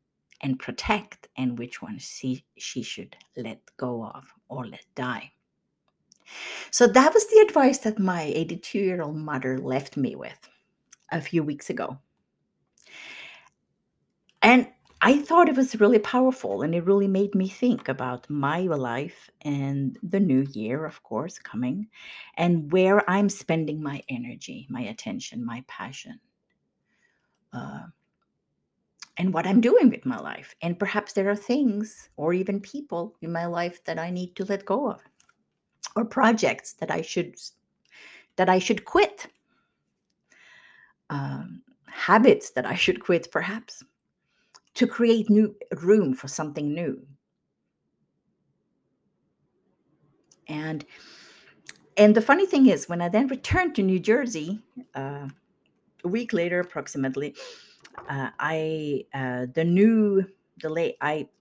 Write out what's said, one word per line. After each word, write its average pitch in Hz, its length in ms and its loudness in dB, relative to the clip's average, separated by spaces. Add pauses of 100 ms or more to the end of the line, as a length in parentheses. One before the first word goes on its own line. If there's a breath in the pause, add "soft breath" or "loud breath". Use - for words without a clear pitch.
(420)
and 131 180 -2
protect, - 680 -6 (100)
and 123 200 -4
which 120 240 -12
one - 160 -12
she, 131 480 -8 (120)
she - 260 -10
should - 320 -14 (200)
let 113 240 -10 (180)
go 120 280 -6
of - 260 -18 (160)
or 131 200 -12
let - 260 -20
die. 127 380 -8 (1400 loud breath)
So - 180 6
that 285 260 6
was 415 140 4
the 427 200 10
advice 262 320 4
that 214 180 -4
my 185 260 0
eighty-two-year-old 165 920 -4
mother 131 400 -4
left 135 400 -6
me 131 180 -2
with - 340 -16 (600)
a 165 80 -4
few 156 240 -2
weeks 147 260 -8
ago. - 280 -8 (2500 loud breath)
And 247 260 8 (380)
I 269 120 6
thought 330 320 6
it 254 80 0
was 262 240 0
really 208 180 8
powerful, 254 600 0
and 160 120 -2
it 170 120 -2
really 196 240 4
made 196 260 0
me 190 140 0
think - 400 -2
about 127 400 -6
my 147 320 -2
life 143 680 -4 (120)
and 139 600 -2
the 196 180 -2
new 139 320 2
year, 120 340 -6
of - 180 -14
course, 139 340 -8
coming, 135 500 -6 (480 loud breath)
and 170 360 0
where 185 380 4
I'm 202 180 2
spending 156 560 -4
my 139 240 -8
energy, 120 600 -12
my 123 120 -10
attention, 113 640 -10
my 117 220 -10
passion, - 540 -16 (1300)
uh, - 300 -12 (1400)
and 185 160 0
what 196 120 -2
I'm 196 140 4
doing 285 300 8
with - 160 -2
my 127 120 -4
life. - 440 -12
And 175 180 -4
perhaps 202 320 -4
there 196 180 0
are 208 60 0
things 214 800 -2
or 160 180 0
even 196 280 -2
people 233 600 -10
in 165 80 -10
my 170 160 -4
life 175 380 -6
that 165 160 -8
I 170 100 -6
need 180 280 -8
to 196 80 -6
let 196 180 -4
go 196 260 -2
of, - 120 -10 (960)
or 226 80 0
projects 220 720 2
that - 160 -8
I 165 100 -4
should 175 320 -6
s-, - 180 -16 (840 loud breath)
that 180 100 2
I 185 100 6
should - 280 0
quit, - 420 2 (1800 soft breath)
um, 139 520 -8 (260)
habits - 640 4
that 120 140 -4
I 107 100 -6
should - 280 0
quit, 170 280 0
perhaps, 190 520 -8 (920)
to 240 140 2
create 226 420 2
new 208 260 4 (280)
room 185 320 4
for - 120 -10
something 151 460 -6
new. 156 320 -6 (3500)
And, 156 360 -8 (1120 loud breath)
and 208 200 8
the 226 60 4
funny 349 260 4
thing 277 180 6
is, 180 240 4
when 170 100 -4
I 175 80 -2
then 214 200 2
returned 330 480 -2
to 196 80 0
New 185 160 2
Jersey, 214 640 -2 (320)
uh, 139 320 -8 (760)
a 175 40 -6
week 226 260 -4
later, 175 260 0
approximately, 143 760 -6 (760 loud breath)
uh, 139 300 -6
I, 156 760 -4
uh, 127 400 -6
the 160 100 0
new, 202 640 4 (340)
the 156 100 -8
la-, 160 320 -4
I, 151 280 -2 (120)